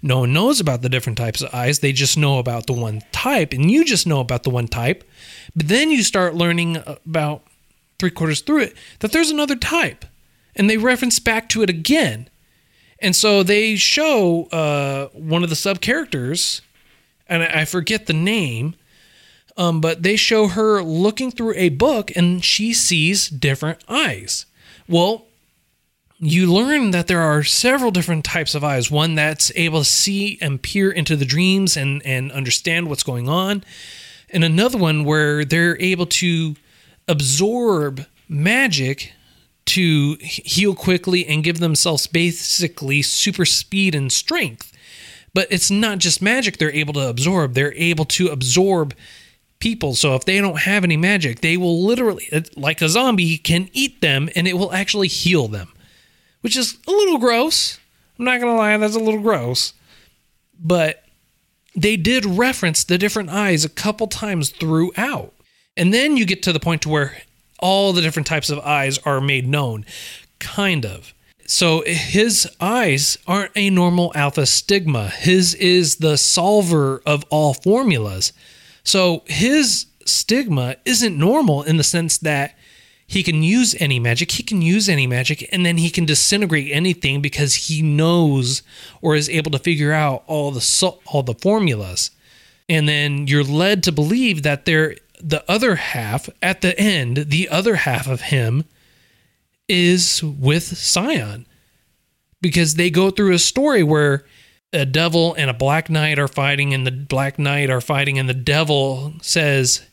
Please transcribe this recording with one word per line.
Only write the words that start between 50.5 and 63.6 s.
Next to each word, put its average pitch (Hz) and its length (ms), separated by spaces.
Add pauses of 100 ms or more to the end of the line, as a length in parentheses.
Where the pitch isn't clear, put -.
have 196 240
any 170 140
magic, 165 420
they 165 160
will 175 260
literally, 226 500
it-, 160 260
like 147 240
a 160 80
zombie, 185 480
can 175 340
eat 269 300
them 147 340
and 175 120
it 180 100
will 185 160
actually 190 340
heal 165 400
them, 101 240 (680)
which 233 160
is 240 280
a 330 60
little 392 260
gross. 240 640 (400)
I'm 240 60
not 247 160
gonna 233 160
lie, 214 180
that's 214 200
a 226 40
little 220 220
gross. 131 520 (840)
But 165 440 (720)
they 208 220
did 214 300
reference 196 580
the 180 140
different 202 320
eyes 185 340